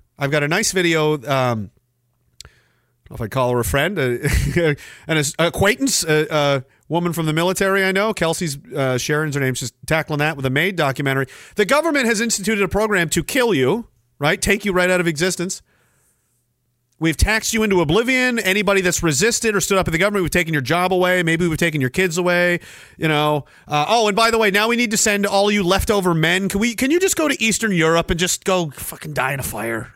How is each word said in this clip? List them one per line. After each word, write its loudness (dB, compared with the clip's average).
I've -2
got 2
a 0
nice 0
video, 2
um, -4
I -8
don't -20
know -16
if -8
I'd -8
call 0
her 2
a 0
friend, -2
uh, 0
<laughs> 0
an 0
as-, -2
acquaintance, 0
uh, 2
uh, 2
woman -2
from -2
the 0
military 0
I 0
know. 0
Kelsey's, -2
uh, 0
Sharon's -2
her -2
name. 0
She's -8
tackling -2
that -2
with -4
a 0
Made 0
documentary. 0
The 2
government 2
has 0
instituted -2
a 0
program 0
to 0
kill 0
you, 0
right? 0
Take 0
you 0
right 2
out 2
of -2
existence. -2
We've -2
taxed 0
you 0
into 2
oblivion. 2
Anybody 0
that's 0
resisted 0
or 0
stood 0
up 0
at -4
the 0
government, 0
we've -2
taken 0
your 0
job 0
away. 2
Maybe 0
we've -2
taken 0
your 0
kids -2
away, 2
you -2
know. 0
Uh, 0
oh, 4
and 0
by 4
the 2
way, 2
now 2
we 0
need 0
to 0
send 2
all 2
you 2
leftover 2
men. 2
Can -2
we? -2
Can 0
you 2
just 0
go 0
to -2
Eastern 0
Europe 2
and -2
just -4
go 0
fucking -12
die -2
in -6
a -6
fire -6